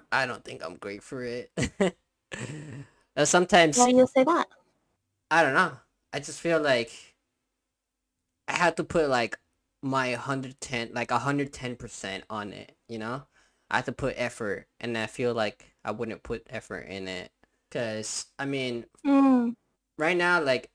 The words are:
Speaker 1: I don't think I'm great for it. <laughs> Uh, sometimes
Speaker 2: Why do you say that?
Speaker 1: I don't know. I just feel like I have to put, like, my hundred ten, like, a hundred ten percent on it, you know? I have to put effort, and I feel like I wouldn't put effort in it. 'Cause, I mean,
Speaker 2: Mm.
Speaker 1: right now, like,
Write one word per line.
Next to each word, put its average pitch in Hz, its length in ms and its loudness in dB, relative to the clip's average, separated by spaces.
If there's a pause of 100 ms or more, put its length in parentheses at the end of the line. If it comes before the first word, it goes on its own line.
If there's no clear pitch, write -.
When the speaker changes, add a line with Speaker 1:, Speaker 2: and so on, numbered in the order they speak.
(120)
Speaker 1:
I 131 140 2
don't 117 180 -8
think - 200 -12
I'm 87 120 -10
great 101 260 -10
for 127 220 -10
it. 120 320 -8
<laughs> 170 420 -2 (1160)
Uh, 143 80 4
sometimes 180 640 6
Speaker 2:
Why 247 40 6
do 254 60 6
you 254 100 8
say 262 180 4
that? 311 220 0 (840)
Speaker 1:
I 165 120 6
don't 139 120 4
know. 165 240 2 (340)
I 143 80 -6
just 143 200 -12
feel 165 200 2
like 127 540 0 (1300)
I - 40 -2
have 170 240 2
to 165 80 -2
put, 156 240 2
like, 120 300 0 (440)
my 131 320 0
hundred 131 460 -6
ten, 117 320 -6
like, 120 180 -4
a 123 80 2
hundred 143 340 -2
ten 123 240 -8
percent 98 540 -10
on 104 220 -8
it, 101 240 -18 (120)
you 113 100 -10
know? 120 280 -8 (440)
I - 60 0
have 127 100 -2
to 131 60 -6
put 127 260 -4
effort, 107 500 -6 (120)
and 117 160 -6
I 110 100 -4
feel 123 280 -4
like 107 400 -6 (100)
I 107 60 -6
wouldn't 110 320 -8
put 117 280 -10
effort 101 320 -10
in 95 260 -10
it. 92 240 -10 (380)
'Cause, 110 560 -6 (120)
I 139 60 -6
mean, 127 420 -4 (180)
Speaker 2:
Mm. 262 500 4 (440)
Speaker 1:
right 170 180 2
now, 175 260 4
like, 131 320 0